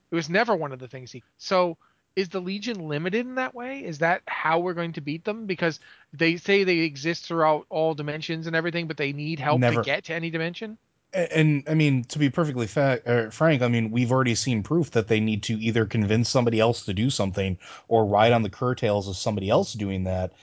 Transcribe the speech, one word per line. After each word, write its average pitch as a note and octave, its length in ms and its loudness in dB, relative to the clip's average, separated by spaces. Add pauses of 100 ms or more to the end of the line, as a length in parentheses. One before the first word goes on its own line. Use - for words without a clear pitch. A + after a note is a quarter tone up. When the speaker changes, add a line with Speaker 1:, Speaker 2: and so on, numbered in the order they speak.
(120)
Speaker 1:
It E3+ 40 -4
was D#3 140 -4
never A3 260 2
one D#3 160 -6
of C3 80 -14
the B2+ 80 -14
things B2+ 240 -16
he, B2 120 -16 (140)
so F3+ 400 0 (380)
is F#3+ 140 -2
the G3 120 -6
Legion G3 460 -6
limited F3+ 380 -2
in B3+ 100 -12
that B3+ 200 -4
way? B3+ 280 -10
Is D#3 160 -10
that E3+ 280 2
how E3 320 0
we're F3+ 140 -2
going E3+ 200 -6
to D#3+ 80 -10
beat D3 220 -8
them? A3 220 -6
Because E3+ 340 -2 (340)
they E3 240 2
say G3 260 2
they F3+ 160 2
exist D#3+ 460 -2
throughout D#3 440 2
all D#3+ 260 0
dimensions D#3 520 -6
and E3 80 -4
everything, E3 320 -2
but D#3 100 -8
they C#3+ 160 -2
need D3 260 -6
help C#3 200 2
Speaker 2:
Never. A#2 220 4
Speaker 1:
to - 40 -4
get C#3 200 -4
to E3 100 -8
any E3 160 -6
dimension? F3 460 -6 (360)
Speaker 2:
A-, F3 240 -2
and, D3+ 320 4
I D#3 60 2
mean, C#3+ 300 4
to - 140 -8
be D3 100 4
perfectly C3+ 360 0
fa-, C3+ 420 0
er, A#2 240 2
frank, D#3 300 4
I B2 60 4
mean, A2+ 240 2
we've A#2+ 200 2
already B2+ 240 4
seen A2+ 280 0
proof E3 280 0
that A2 160 2
they A2 120 4
need G#2+ 240 0
to A#2+ 160 -4
either A2 260 2
convince A2 440 2
somebody A#2+ 300 2
else A2+ 260 2
to G#2 80 -4
do A2 180 0
something F#2+ 460 -2 (300)
or A2+ 180 4
ride G#2 280 6
on A#2 80 4
the G#2+ 80 -2
curtails G#2+ 580 -2
of G2 80 -6
somebody G2 340 -4
else E3 240 2
doing G2 320 -4
that. F#2 380 -4